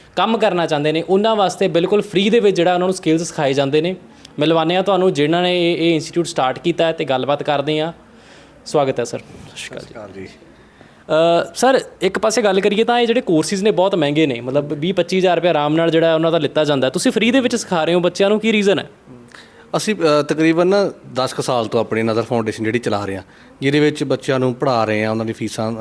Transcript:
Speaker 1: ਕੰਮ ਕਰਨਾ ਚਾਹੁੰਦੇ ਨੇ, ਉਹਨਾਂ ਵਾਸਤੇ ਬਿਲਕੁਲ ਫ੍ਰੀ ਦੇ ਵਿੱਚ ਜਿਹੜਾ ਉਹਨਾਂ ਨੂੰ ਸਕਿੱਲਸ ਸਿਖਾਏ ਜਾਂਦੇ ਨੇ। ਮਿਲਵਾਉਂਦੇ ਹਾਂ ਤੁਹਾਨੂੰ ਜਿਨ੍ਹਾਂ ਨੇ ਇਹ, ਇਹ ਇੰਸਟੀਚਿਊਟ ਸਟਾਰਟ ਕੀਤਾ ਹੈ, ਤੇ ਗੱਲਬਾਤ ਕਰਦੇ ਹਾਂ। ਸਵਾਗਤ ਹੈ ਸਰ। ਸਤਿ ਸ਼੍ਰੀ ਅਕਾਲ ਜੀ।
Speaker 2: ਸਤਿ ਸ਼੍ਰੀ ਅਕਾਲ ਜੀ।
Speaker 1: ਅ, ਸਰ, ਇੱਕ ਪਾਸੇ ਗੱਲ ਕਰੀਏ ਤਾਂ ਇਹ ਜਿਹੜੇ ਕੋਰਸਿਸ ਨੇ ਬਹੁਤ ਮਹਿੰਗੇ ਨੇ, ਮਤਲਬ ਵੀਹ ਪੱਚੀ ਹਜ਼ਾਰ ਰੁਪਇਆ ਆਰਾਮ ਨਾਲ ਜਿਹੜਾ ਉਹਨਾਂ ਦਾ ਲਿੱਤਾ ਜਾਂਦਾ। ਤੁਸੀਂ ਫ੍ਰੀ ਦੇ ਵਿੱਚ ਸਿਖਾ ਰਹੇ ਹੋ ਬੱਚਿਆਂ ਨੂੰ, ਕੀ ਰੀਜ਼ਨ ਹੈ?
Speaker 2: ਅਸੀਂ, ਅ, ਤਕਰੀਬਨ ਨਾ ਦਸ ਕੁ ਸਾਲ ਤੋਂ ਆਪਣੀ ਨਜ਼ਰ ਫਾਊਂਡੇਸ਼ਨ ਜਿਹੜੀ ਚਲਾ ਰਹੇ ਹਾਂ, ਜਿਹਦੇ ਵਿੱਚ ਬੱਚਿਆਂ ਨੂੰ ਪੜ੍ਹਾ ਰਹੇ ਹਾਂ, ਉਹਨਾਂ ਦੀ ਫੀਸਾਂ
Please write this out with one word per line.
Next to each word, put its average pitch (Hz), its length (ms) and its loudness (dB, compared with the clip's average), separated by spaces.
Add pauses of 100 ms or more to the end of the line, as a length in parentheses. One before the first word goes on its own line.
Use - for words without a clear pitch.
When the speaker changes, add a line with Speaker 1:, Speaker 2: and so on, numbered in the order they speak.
(160)
Speaker 1:
ਕੰਮ 214 220 0
ਕਰਨਾ 180 280 0
ਚਾਹੁੰਦੇ 151 260 0
ਨੇ, 160 180 -2
ਉਹਨਾਂ 208 260 2
ਵਾਸਤੇ 196 320 0
ਬਿਲਕੁਲ 170 340 2
ਫ੍ਰੀ 202 280 0
ਦੇ 233 100 4
ਵਿੱਚ 196 180 2
ਜਿਹੜਾ 175 160 2
ਉਹਨਾਂ 180 140 0
ਨੂੰ 185 80 0
ਸਕਿੱਲਸ 165 320 -2
ਸਿਖਾਏ 139 260 -2
ਜਾਂਦੇ 139 280 2
ਨੇ। 180 140 -4 (440)
ਮਿਲਵਾਉਂਦੇ 160 360 2
ਹਾਂ 185 80 0
ਤੁਹਾਨੂੰ 185 300 2
ਜਿਨ੍ਹਾਂ 156 300 0
ਨੇ 180 280 0
ਇਹ, 151 60 -2
ਇਹ 165 180 0
ਇੰਸਟੀਚਿਊਟ 156 300 -4
ਸਟਾਰਟ 131 340 -2
ਕੀਤਾ 170 260 0
ਹੈ, 165 60 0
ਤੇ 160 140 -6
ਗੱਲਬਾਤ 135 380 -2
ਕਰਦੇ 147 360 -2
ਹਾਂ। 160 140 -4 (720)
ਸਵਾਗਤ 135 340 0
ਹੈ 120 60 -2
ਸਰ। 113 140 -10
ਸਤਿ - 380 -20
ਸ਼੍ਰੀ - 360 -16
ਅਕਾਲ 107 140 -16
ਜੀ। 95 180 -16
Speaker 2:
ਸਤਿ - 20 -20
ਸ਼੍ਰੀ - 120 -20 (1040)
ਅਕਾਲ 262 300 0
ਜੀ। 233 60 4
Speaker 1:
ਅ, - 20 -
ਸਰ, - 0 - (200)
ਇੱਕ 190 180 -2
ਪਾਸੇ 220 220 0
ਗੱਲ 196 200 2
ਕਰੀਏ 208 220 0
ਤਾਂ 240 160 2
ਇਹ 240 80 2
ਜਿਹੜੇ 233 140 2
ਕੋਰਸਿਸ 185 400 0
ਨੇ 214 100 2
ਬਹੁਤ 190 240 2
ਮਹਿੰਗੇ 151 320 2
ਨੇ, 117 140 -4
ਮਤਲਬ 147 320 -2
ਵੀਹ 160 200 -4
ਪੱਚੀ 185 260 0
ਹਜ਼ਾਰ 175 160 4
ਰੁਪਇਆ 170 160 2
ਆਰਾਮ 151 240 0
ਨਾਲ 165 160 2
ਜਿਹੜਾ 165 240 4
ਉਹਨਾਂ 160 160 2
ਦਾ 170 60 2
ਲਿੱਤਾ 156 260 0
ਜਾਂਦਾ। 135 260 2
ਤੁਸੀਂ 226 220 -2
ਫ੍ਰੀ 226 200 2
ਦੇ 269 80 4
ਵਿੱਚ 240 160 0
ਸਿਖਾ 170 280 -2
ਰਹੇ 165 100 0
ਹੋ 180 60 2
ਬੱਚਿਆਂ 180 300 0
ਨੂੰ, 214 100 2
ਕੀ 220 120 0
ਰੀਜ਼ਨ 196 280 2
ਹੈ? - 100 -10 (880)
Speaker 2:
ਅਸੀਂ, 208 180 -2
ਅ, 151 260 2
ਤਕਰੀਬਨ 160 460 2
ਨਾ 196 240 2 (220)
ਦਸ 127 200 -2
ਕੁ - 80 -6
ਸਾਲ 123 240 0
ਤੋਂ 117 140 0
ਆਪਣੀ 110 240 -2
ਨਜ਼ਰ 113 180 0
ਫਾਊਂਡੇਸ਼ਨ 113 420 -4
ਜਿਹੜੀ 113 160 -2
ਚਲਾ 104 260 -4
ਰਹੇ 98 100 -8
ਹਾਂ, 92 80 -12 (380)
ਜਿਹਦੇ 139 180 0
ਵਿੱਚ 151 240 0
ਬੱਚਿਆਂ 131 360 -2
ਨੂੰ 127 140 0
ਪੜ੍ਹਾ 123 300 0
ਰਹੇ 107 200 0
ਹਾਂ, 110 80 -2
ਉਹਨਾਂ 113 140 -4
ਦੀ 110 80 -6
ਫੀਸਾਂ 110 480 -6